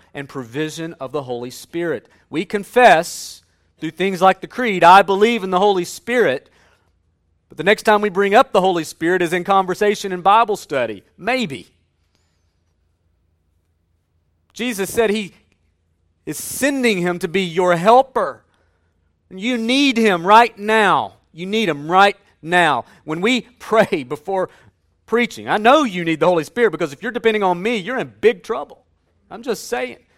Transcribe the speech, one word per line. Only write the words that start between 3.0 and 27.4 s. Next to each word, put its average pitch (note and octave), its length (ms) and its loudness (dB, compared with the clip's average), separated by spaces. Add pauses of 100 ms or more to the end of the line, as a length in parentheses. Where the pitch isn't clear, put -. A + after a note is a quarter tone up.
through D#3+ 120 -8
things F#3 300 -4
like F#3 200 4
the D#3+ 60 -14
Creed, G3+ 360 -2
"I F#3 180 10
believe G3 420 0
in F#3+ 80 -6
the F3+ 80 0
Holy F#3+ 260 0
Spirit," G#3+ 640 -2 (1000)
but - 80 -20
the D#3 60 -8
next G#3 200 2
time G#3 180 4
we G#3 80 -2
bring G3 240 0
up C4 180 4
the G3 100 4
Holy F3+ 220 0
Spirit F3 380 -2
is E3+ 120 -2
in F3+ 100 -2
conversation G3 680 0
in F3+ 100 -8
Bible G#3 340 2
study. A#2 480 -6 (140)
Maybe. F#3 500 -6 (2750)
Jesus G3+ 400 -6
said A3 160 0
he G#3 240 -6 (920)
is D3+ 120 -10
sending B3+ 640 -2
him F3 200 -4
to F#3 80 -8
be F3+ 140 -4
your F3+ 340 0
helper. G3+ 680 0 (840)
And F#3 100 -18
you A#3+ 180 -4
need B3+ 400 0
him F#3+ 280 0
right A3 320 6
now. G3 560 0 (180)
You E3 140 -14
need G#3 240 -2
him D3 200 -6
right G3 280 4 (240)
now. D#3 440 0 (180)
When D#3 180 -8
we A#3 200 0
<laughs> - 180 -20
pray G3 440 0
before E3+ 460 -8 (560)
preaching, A3 420 -4
I D#3+ 100 0
know C4 260 4
you F3+ 200 -6
need D#3+ 160 -4
the D#3 80 2
Holy E3+ 160 2
Spirit, A3+ 280 0
because D#3+ 220 -6
if - 80 -18
you're A#3 100 -6
depending A3 320 -2